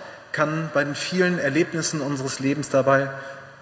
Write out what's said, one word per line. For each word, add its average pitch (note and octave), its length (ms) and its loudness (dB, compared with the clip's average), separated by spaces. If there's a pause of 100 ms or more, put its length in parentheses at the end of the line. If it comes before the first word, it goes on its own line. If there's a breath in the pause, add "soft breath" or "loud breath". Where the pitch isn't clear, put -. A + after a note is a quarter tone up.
(320 loud breath)
kann D#3 420 -2
bei C#3+ 100 4
den C#3+ 120 -4
vielen F3+ 420 2
Erlebnissen D#3 640 0
unseres C3+ 400 -4
Lebens C#3 280 0
dabei C3+ 400 4 (540 loud breath)